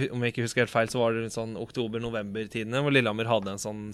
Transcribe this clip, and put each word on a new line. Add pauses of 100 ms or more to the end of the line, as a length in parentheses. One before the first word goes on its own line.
hu-,
om
jeg
ikke
husker
helt
feil,
så
var
det
sånn
oktober-november-tidene,
hvor
Lillehammer
hadde
en
sånn (120)